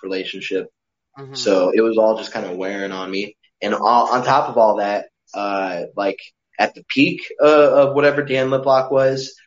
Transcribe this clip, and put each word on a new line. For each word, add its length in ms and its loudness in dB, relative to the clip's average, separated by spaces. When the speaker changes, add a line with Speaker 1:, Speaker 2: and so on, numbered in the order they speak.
Speaker 1:
relationship. 640 -8
Speaker 2:
Mm-hmm. 160 -18
Speaker 1:
So 400 0
it 80 4
was 160 0
all 200 2
just 140 -12
kinda 240 -8
wearing 360 -8
on 180 -10
me. 260 -8
And 120 -4
all, 380 4
on 120 0
top 260 2
of 80 -4
all 200 4
that, 320 -4
uh, 500 -4
like, 240 -4
at 180 -2
the 120 -20
peak, 340 0
uh, 460 6
of 60 -6
whatever 280 2
Dan 260 -2
Liplock 420 0
was, 440 0